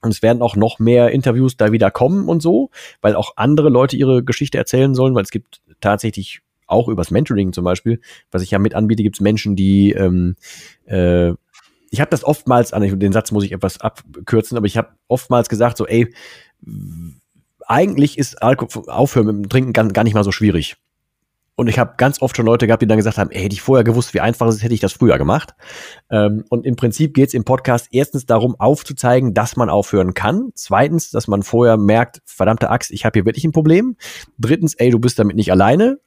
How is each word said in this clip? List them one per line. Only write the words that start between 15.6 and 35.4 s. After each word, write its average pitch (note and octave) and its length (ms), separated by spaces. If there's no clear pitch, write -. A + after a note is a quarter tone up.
so, A2 80
„Ey, A2+ 280
eigentlich D3 500
ist - 240
Alko-, B2 480
aufhören B2 380
mit A2 80
dem G2+ 140
Trinken B2+ 240
gar, A2 160
gar A2 140
nicht G#2+ 120
mal G#2 80
so G2 80
schwierig.“ F2+ 460
Und B2 120
ich A2+ 100
hab - 220
ganz C#3 200
oft C3 160
schon A2+ 120
Leute A#2 180
gehabt, A2 160
die A#2 60
dann A2 100
gesagt G#2+ 220
haben, F#2+ 100
„Ey, F#2 140
hätte G2+ 100
ich G2+ 80
vorher C3 220
gewusst, A#2 320
wie F2 60
einfach A2+ 260
es A2+ 80
ist, G#2+ 80
hätte A#2 100
ich A2 60
das F#2+ 140
früher E2+ 260
gemacht.“ F2 340
Ähm, G#2+ 400
und A#2+ 160
im B2 120
Prinzip C#3+ 360
geht's C3+ 220
im A#2 80
Podcast B2+ 480
erstens C3+ 340
darum, A#2 320
aufzuzeigen, B2+ 800
dass G#2+ 220
man A#2 120
aufhören F#2 460
kann. G3 400
Zweitens, D3 560
dass - 160
man G2+ 160
vorher A2+ 340
merkt, G#2+ 480
„Verdammte G#2+ 460
Axt, - 180
ich - 160
hab A2 80
hier G2 120
wirklich - 180
ein D#3+ 80
Problem.“ F3 460
Drittens, D3 360
„Ey, B2 140
du A#2+ 80
bist A#2+ 220
damit G#2 160
nicht G2+ 160